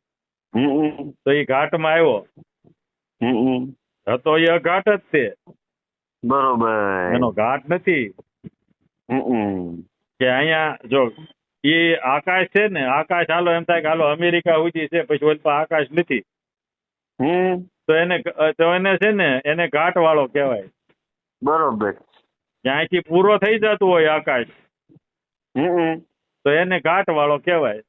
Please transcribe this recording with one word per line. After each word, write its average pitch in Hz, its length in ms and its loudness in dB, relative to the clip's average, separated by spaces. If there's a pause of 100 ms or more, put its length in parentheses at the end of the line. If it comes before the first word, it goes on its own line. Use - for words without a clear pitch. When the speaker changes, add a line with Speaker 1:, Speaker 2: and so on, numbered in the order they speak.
(540)
Speaker 1:
હમ, 123 140 2
હમ. 147 440 -2
Speaker 2:
તો - 200 -2
ઈ 147 140 2
ઘાટમાં 156 460 0
આવ્યો. 147 360 2 (920)
Speaker 1:
હમ, 120 160 0
હમ. 127 240 0 (460)
Speaker 2:
હતો 123 300 0
એ 165 80 2
અઘાટ 170 440 0
જ 208 80 2 (140)
તે. 147 120 2 (1000)
Speaker 1:
બરોબર. 123 460 0 (440)
Speaker 2:
એનો 120 180 0
ઘાટ 127 380 -4
નથી. 160 440 -2 (960)
Speaker 1:
હમ, 131 120 -2
હમ. 98 600 -4 (380)
Speaker 2:
કે 127 120 0
અહીંયા 156 540 0
જો, 123 260 0 (520)
ઈ 165 320 2
આકાશ 175 520 0
છે 208 200 0
ને, 165 180 -4
આકાશ 170 440 0
હાલો 170 220 0
એમ 170 120 -2
થાય 170 180 0
કે 156 60 -4
હાલો 160 200 0
અમેરિકા 170 460 0
સુધી 160 340 -2
છે, 165 160 -2
પછી 147 220 -2
ઓલી 156 140 2
પાસે 151 220 0
આકાશ 156 300 -2
નથી. 151 320 -2 (960)
Speaker 1:
હમ. 180 360 0 (320)
Speaker 2:
તો 156 80 4
એને, 170 260 0 (360)
તો 165 160 2
એને 185 240 0
છે 202 140 0
ને, 156 340 0
એને 165 220 0
ઘાટ 165 300 0
વાળો 156 300 4
કહેવાય. 123 400 -2 (760)
Speaker 1:
બરોબર. 127 520 0 (720)
Speaker 2:
જ્યાંથી 156 340 -2
પૂરો 190 380 2
થઈ 214 220 0
જતો 208 260 0
હોય 165 280 4
આકાશ, 143 380 -2 (1040)
Speaker 1:
હમ, 147 140 0
હમ. 165 320 -2 (440)
Speaker 2:
તો 143 60 4
એને 180 280 2
ઘાટ 175 300 0
વાળો 147 300 2
કહેવાય. 135 500 0